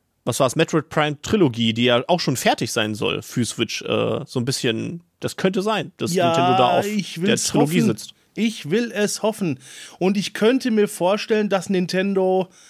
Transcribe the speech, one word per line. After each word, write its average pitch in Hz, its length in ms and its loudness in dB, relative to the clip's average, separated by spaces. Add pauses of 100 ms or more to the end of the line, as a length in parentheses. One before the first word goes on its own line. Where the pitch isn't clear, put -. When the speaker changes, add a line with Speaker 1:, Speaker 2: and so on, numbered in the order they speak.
(260)
Speaker 1:
was 123 140 -2
war's, 131 160 2
Metroid 160 340 0
Prime 151 320 -2
Trilogie, 117 520 2
die 117 100 0
ja 123 240 4
auch 175 120 2
schon 139 180 0
fertig 208 340 0
sein 107 240 0
soll 104 260 -4
für - 240 -2
Switch, - 380 -4
äh, 113 420 -2
so - 140 -6
ein 120 60 -2
bisschen, 120 560 -4 (180)
das - 160 -8
könnte 190 260 -2
sein, 202 360 -4
dass - 140 -4
Speaker 2:
Ja, 175 140 2
Speaker 1:
Nintendo 175 320 2
da - 220 4
auf - 80 -2
Speaker 2:
ich 208 280 -4
Speaker 1:
der 165 80 -6
Speaker 2:
will's 214 200 2
Speaker 1:
Trilogie 151 380 2
Speaker 2:
hoffen. 226 40 4
Speaker 1:
sitzt. - 280 -2 (200)
Speaker 2:
Ich 214 380 -4
will 226 200 0
es 202 300 -2
hoffen. 202 380 -2 (400)
Und 190 180 2
ich - 160 -4
könnte 247 380 2
mir 208 160 2
vorstellen, 208 640 0
dass 185 200 -2
Nintendo, 185 800 0 (200)